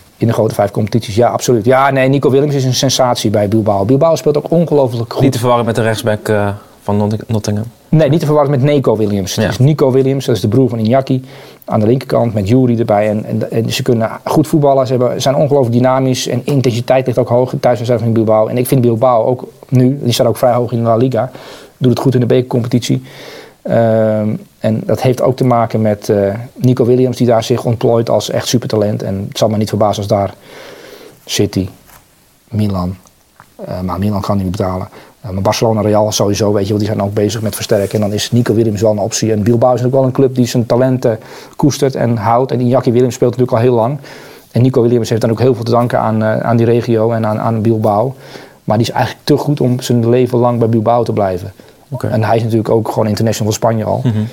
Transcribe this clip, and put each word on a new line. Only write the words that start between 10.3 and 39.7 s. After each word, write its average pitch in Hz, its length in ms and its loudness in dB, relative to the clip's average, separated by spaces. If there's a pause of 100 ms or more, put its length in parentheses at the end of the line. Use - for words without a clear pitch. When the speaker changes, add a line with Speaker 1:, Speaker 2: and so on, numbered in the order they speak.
Speaker 1:
is 98 60 -4
de 123 60 0
broer 120 220 2
van 113 100 -6
Iñaki. 127 460 0 (400)
Aan - 140 -2
de 107 80 2
linkerkant 120 460 0
met 101 140 -2
Juri 120 320 2
erbij. 107 300 0
En, 107 160 -4
en, 113 260 -4
en 117 220 -2
ze - 100 -6
kunnen 113 260 0 (140)
goed - 240 0
voetballen. 139 400 2
Ze 131 60 -2
hebben, 120 280 0
zijn 135 140 0
ongelooflijk 139 400 2
dynamisch. 127 520 2
En 127 160 -2
intensiteit 127 640 0
ligt 120 120 -2
ook 123 120 0
hoog 127 300 2
thuis 123 200 0
en 117 60 -6
zelf 117 160 0
in 117 120 0
Bilbao. 110 340 2
En 120 100 -4
ik 123 100 0
vind 135 140 2
Bilbao 113 440 2
ook 127 180 -2 (260)
nu, 127 340 2
die 120 100 0
staat 123 140 2
ook 113 100 0
vrij 123 160 2
hoog 120 180 -2
in 117 100 -2
La 117 140 2
Liga. 123 360 0 (460)
Doet 131 140 2
het 113 80 0
goed 135 140 0
in 127 60 2
de 123 60 2
bekercompetitie. 127 800 -2 (580)
Ehm, 110 680 0 (300)
en 110 260 -2
dat 113 160 -2
heeft 120 200 0
ook 131 140 0
te - 100 -2
maken 117 360 0
met, 107 280 -2
eh, 101 240 2 (200)
Nico 127 320 2
Williams, 127 320 2
die 120 100 2
daar 113 160 2
zich 117 220 -2
ontplooit 117 440 0
als 110 200 0
echt - 180 -4
supertalent. 110 560 -2
En 98 240 -6
het - 100 -12
zal 117 120 2
me 107 80 -2
niet 107 120 -2
verbazen 104 280 0
als 101 100 -8
daar 101 260 -2 (920)
City, 101 420 -4 (840)
Milan, 95 460 -4 (680)
eh, 92 160 -10
maar 90 180 -8
Milan 101 220 -2
kan 101 160 -2
niet 92 140 -2
betalen. 92 360 -4 (340)
Eh, 110 100 -14
maar 95 100 -6
Barcelona, 110 400 0
Real 107 300 2
sowieso, 104 420 0
weet 101 100 0
je 95 60 -4
wel, 104 80 0
die 101 100 0
zijn 104 140 -4
ook 101 120 -4
bezig 107 280 0
met 104 140 -4
versterken. - 380 -2
En 110 80 0
dan 104 120 -2
is - 180 -4
Nico 120 220 2
Williams 107 280 0
wel 110 100 4
een 104 80 0
optie. 110 320 -2
En 107 120 0
Bilbao 120 300 2